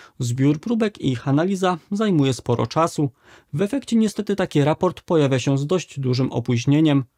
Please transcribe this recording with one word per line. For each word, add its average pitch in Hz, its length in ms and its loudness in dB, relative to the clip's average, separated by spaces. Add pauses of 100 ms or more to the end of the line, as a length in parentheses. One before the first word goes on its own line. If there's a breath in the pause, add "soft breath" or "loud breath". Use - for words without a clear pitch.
(200 loud breath)
Zbiór 135 400 0
próbek 220 420 -2
i 139 100 0
ich 120 160 -4
analiza 180 500 0 (140)
zajmuje 190 420 2
sporo 117 340 -2
czasu. 160 420 0 (440 soft breath)
W 143 80 -2
efekcie 233 340 -2
niestety 214 400 0
taki 165 280 0
raport 160 380 0
pojawia 143 380 2
się 139 180 0
z 143 100 -4
dość 170 320 -4
dużym 127 320 0
opóźnieniem. 139 720 2 (140 loud breath)